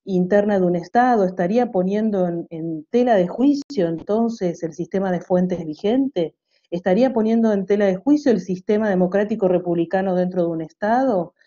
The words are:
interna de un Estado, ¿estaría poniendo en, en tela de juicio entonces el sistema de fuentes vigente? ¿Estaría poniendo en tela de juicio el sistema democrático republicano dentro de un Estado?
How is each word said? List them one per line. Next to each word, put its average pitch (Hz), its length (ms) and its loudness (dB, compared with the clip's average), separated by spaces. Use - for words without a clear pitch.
interna 196 540 2
de 185 80 2
un 175 100 0
Estado, 233 480 2
¿estaría 185 480 0
poniendo 196 560 0
en, 170 220 -6
en 160 400 -8
tela 240 260 4
de 180 100 4
juicio 262 600 0
entonces 196 760 -4
el 160 120 -8
sistema 185 360 -4
de 175 100 -2
fuentes 180 440 0
vigente? 202 680 -2
¿Estaría 196 420 0
poniendo 226 400 2
en 196 140 -2
tela 202 200 2
de 185 100 2
juicio 285 360 2
el 190 80 2
sistema 208 480 -2
democrático 196 600 0
republicano 180 680 0
dentro 180 280 0
de 170 60 0
un 165 120 -4
Estado? 208 720 -2